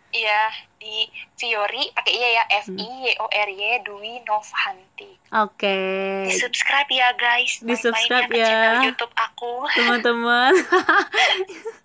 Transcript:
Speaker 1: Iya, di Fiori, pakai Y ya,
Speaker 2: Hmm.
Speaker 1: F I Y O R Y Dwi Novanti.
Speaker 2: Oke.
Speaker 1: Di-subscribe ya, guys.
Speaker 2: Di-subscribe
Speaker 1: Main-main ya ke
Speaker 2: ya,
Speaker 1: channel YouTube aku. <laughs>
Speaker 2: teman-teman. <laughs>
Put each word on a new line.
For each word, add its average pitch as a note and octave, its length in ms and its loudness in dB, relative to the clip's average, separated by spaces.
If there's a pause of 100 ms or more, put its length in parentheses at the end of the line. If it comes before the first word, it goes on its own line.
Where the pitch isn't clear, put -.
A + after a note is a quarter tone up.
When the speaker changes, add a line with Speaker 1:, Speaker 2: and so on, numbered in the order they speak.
Speaker 1:
Iya, G#3+ 340 0 (340)
di G#3+ 260 -6 (300)
Fiori, A3+ 560 -2
pakai A3 220 -2
Y A3+ 120 0 (100)
ya, A3+ 120 4
Speaker 2:
Hmm. - 80 -2
Speaker 1:
F G#3 200 -2
I G3 140 -8 (180)
Y A3+ 120 0
O A3 100 -4
R G#3 220 -2
Y G3 140 -10 (180)
Dwi G#3 320 -12 (100)
Novanti. G#3 960 -8 (100)
Speaker 2:
Oke. G3+ 500 0 (460)
Speaker 1:
Di-subscribe A#3+ 640 0
ya, B3+ 240 2
guys. A#3+ 460 0
Speaker 2:
Di-subscribe A#3 680 0
Speaker 1:
Main-main A#3 60 -4
ya - 0 -
ke A#3 80 2
Speaker 2:
ya, A3+ 80 4
Speaker 1:
channel A3 280 4 (120)
YouTube B3 260 -6
aku. A#3+ 400 -4 (140)
<laughs> - 100 -2
Speaker 2:
teman-teman. A#3+ 800 4
<laughs> F#4 800 2 (480)